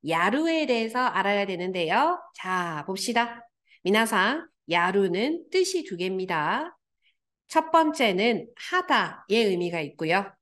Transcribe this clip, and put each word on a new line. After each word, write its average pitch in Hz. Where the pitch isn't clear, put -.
야루에 277
대해서 226
알아야 202
되는데요. 185
자, 175
봅시다. 233
미나상, 220
야루는 190
뜻이 359
두 208
개입니다. 185
첫 320
번째는 240
하다의 311
의미가 180
있고요. 165